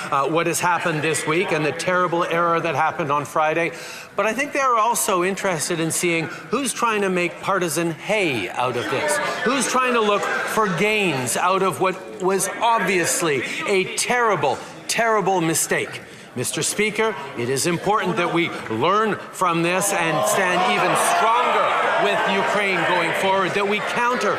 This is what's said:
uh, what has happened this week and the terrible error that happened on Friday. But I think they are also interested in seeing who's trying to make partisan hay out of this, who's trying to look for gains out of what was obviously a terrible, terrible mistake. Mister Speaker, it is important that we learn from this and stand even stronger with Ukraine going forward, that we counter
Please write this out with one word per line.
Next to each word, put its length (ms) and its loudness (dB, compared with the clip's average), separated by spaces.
uh, 160 2
what 180 2
has 140 0
happened 420 0
this 240 0
week 280 0
and 120 2
the 60 0
terrible 540 0
error 340 2
that 160 0
happened 380 0
on 100 2
Friday. 480 0
But 80 2
I 80 0
think 200 -4
they 60 0
are 180 2
also 460 2
interested 560 -2
in 100 -2
seeing 360 0
who's 480 -4
trying 280 0
to 80 2
make 320 -2
partisan 500 0
hay 580 -2
out 280 -2
of 140 -2
this, 260 0
who's 260 0
trying 240 2
to 80 2
look 200 2
for 460 0
gains 600 0
out 260 2
of 180 0
what 400 -2
was 280 0
obviously 800 2
a 280 0
terrible, 640 2
terrible 540 2
mistake. 600 -2
Mister 260 -4
Speaker, 540 0
it 120 -2
is 180 0
important 500 0
that 160 0
we 160 0
learn 460 2
from 480 -2
this 300 0
and 340 0
stand 320 2
even 240 2
stronger 520 2
with 160 2
Ukraine 420 0
going 240 0
forward, 300 2
that 160 0
we 120 0
counter 600 0